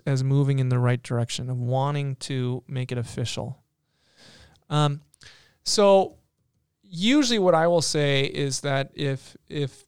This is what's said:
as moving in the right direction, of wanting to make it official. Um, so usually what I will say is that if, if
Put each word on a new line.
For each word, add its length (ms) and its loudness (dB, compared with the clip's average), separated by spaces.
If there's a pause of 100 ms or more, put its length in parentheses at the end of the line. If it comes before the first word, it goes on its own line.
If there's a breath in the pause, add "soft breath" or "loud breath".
as 160 0
moving 340 2
in 120 0
the 100 2
right 220 2
direction, 500 -4
of 80 -4
wanting 580 -2
to 500 -6
make 240 -6
it 60 -4
official. 640 -8 (1080 soft breath)
Um, 320 0 (640 soft breath)
so 540 4 (640)
usually 560 2
what 160 4
I 120 4
will 140 4
say 440 0
is 360 -4
that 320 -4
if, 420 -8 (140)
if 380 -8